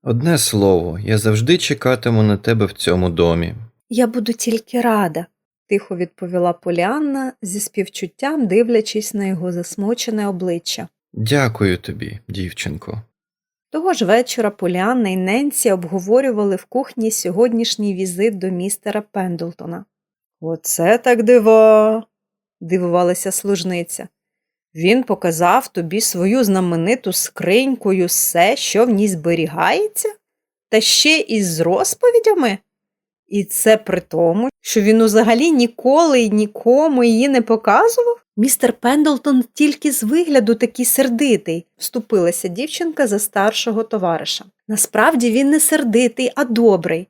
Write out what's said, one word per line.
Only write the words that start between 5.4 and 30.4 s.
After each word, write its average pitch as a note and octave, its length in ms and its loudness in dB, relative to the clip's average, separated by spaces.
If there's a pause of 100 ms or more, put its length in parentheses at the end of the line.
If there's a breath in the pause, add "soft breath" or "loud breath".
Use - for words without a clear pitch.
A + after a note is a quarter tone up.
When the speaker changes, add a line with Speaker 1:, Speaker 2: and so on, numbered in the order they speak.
Speaker 2:
тихо G3+ 280 -4
відповіла F3 560 -4
Поліанна, B3+ 800 -4 (100)
зі G3+ 180 -8
співчуттям A3+ 840 -6
дивлячись A3 680 0
на G3+ 120 -4
його F3+ 260 -4
засмучене G#3 760 -4
обличчя. F3 600 -6 (240)
Speaker 1:
«Дякую A2 680 0
тобі, - 400 -12 (100)
дівчинко». F#2 760 -10 (680)
Speaker 2:
Того F4 220 -2
ж A#3+ 120 -2
вечора A3 460 0
Поліанна G3 580 -2
і F#3 80 -2
Ненсі A3+ 540 -2
обговорювали G3 840 0
в - 80 -10
кухні A#3 460 -4
сьогоднішній A3 840 -2
візит F#3+ 440 -2
до F#3 80 -6
містера G3 560 -6 (100)
Пендлтона. F3 720 -8 (560)
«Оце E3 580 0
так A#3+ 240 2
дива!» — A3 840 6 (560)
дивувалася F3+ 720 -2
служниця. F3+ 760 -6 (680)
«Він F#3+ 280 2
показав F3+ 680 0
тобі F3 320 -6
свою G3+ 440 0
знамениту F#3+ 680 0
скриньку G#3+ 800 -2
й F#3 120 0
усе, F3 520 2
що A3+ 300 0
в B3 40 0
ній G#3 180 2
зберігається? E3+ 1000 -2 (600)